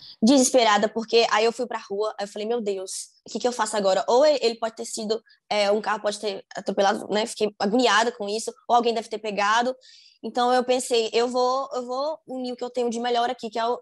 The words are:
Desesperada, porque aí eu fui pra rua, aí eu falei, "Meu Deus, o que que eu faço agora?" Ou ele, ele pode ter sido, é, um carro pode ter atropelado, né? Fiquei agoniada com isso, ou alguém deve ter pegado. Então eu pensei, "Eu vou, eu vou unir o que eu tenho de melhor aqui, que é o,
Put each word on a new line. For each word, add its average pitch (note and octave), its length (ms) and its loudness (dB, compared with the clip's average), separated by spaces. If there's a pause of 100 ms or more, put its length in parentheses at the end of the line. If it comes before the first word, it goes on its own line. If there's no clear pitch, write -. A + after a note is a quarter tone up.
(220)
Desesperada, A3+ 680 6
porque A3+ 420 2
aí G#3+ 140 2
eu A#3 80 2
fui B3 120 -6
pra A3 140 -8 (100)
rua, G#3 300 -4
aí G3+ 60 -6
eu - 20 -8
falei, G#3 200 -8
"Meu A#3+ 140 -2
Deus, F#3+ 300 -6 (340)
o - 60 -18
que A3 80 -8
que B3 80 -2
eu A#3+ 60 2
faço G#3+ 240 -4
agora?" F#3+ 300 2
Ou B3 180 6
ele, D4+ 160 4
ele A#3 140 0
pode A3+ 200 -8
ter A#3 100 -10
sido, A3 360 -6 (280)
é, G#3 220 2
um G#3+ 100 2
carro G#3+ 200 -4
pode G#3 180 -4
ter G3+ 240 -6 (120)
atropelado, G3 540 0
né? G#3+ 160 0
Fiquei G#3+ 340 -4
agoniada A3+ 520 2
com G3+ 160 -8
isso, A3 240 -6 (160)
ou A3+ 80 4
alguém A#3 180 4
deve A3 140 -6
ter G#3+ 120 -8
pegado. A3 540 0 (480)
Então B3 320 0
eu B3+ 120 4
pensei, B3 480 0
"Eu A#3 160 2
vou, B3+ 440 0
eu B3 120 -6
vou C#4 320 -6 (100)
unir B3+ 240 -8
o A#3+ 60 -8
que B3 60 -10
eu B3 60 -8
tenho A#3+ 200 -2
de A3+ 100 -4
melhor A#3+ 300 0
aqui, A#3+ 200 -8
que A#3+ 80 -8
é A3+ 80 0
o, B3 160 -2